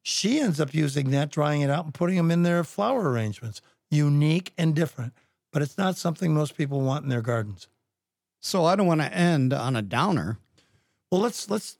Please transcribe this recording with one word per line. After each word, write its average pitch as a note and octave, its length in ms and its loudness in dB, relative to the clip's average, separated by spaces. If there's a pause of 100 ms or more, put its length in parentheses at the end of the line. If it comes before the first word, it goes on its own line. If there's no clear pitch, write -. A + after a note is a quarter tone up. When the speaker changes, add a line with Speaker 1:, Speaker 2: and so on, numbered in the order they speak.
Speaker 1:
she - 380 0
ends F3+ 200 0
up C#3+ 140 -2
using C#3+ 380 0
that, C#3+ 180 0
drying D3 320 0
it C#3 80 2
out, D#3 160 0
and D3 80 -10
putting F3+ 240 0
'em E3 140 2
in E3+ 120 2
their F3 200 2
flower G#3 480 -2
arrangements. A2 500 -4 (300)
Unique D3+ 640 2
and D#3+ 180 2
different, D3 380 -4 (400)
but C#3+ 80 0
it's C#3+ 160 -6
not F#3+ 200 0
something E3 360 -2
most D3+ 240 0
people C#3 240 -2
want C3+ 220 -2
in C#3 60 -6
their A#2+ 120 -2
gardens. A2+ 460 -4 (760)
Speaker 2:
So F3+ 240 0
I F3 100 4
don't G3+ 120 4
wanna D#3 180 2
end D#3 480 2
on B2+ 220 -2
a G#2+ 80 -2
downer. A2+ 560 -2 (720)
Speaker 1:
Well, F#3 100 2
let's, - 300 -4
let's, - 280 -6